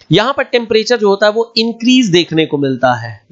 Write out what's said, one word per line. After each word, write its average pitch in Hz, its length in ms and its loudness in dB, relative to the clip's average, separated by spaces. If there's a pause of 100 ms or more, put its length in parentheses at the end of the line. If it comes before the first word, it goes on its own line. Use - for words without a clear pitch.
(120)
यहाँ 226 240 2
पर 269 60 -2
टेम्परेचर 233 540 -2
जो 214 120 0
होता 202 180 2
है 208 60 2
वो 226 240 -4
increase 233 500 2
देखने 160 400 0
को 147 120 -4
मिलता 131 360 0
है। 113 260 -10 (120)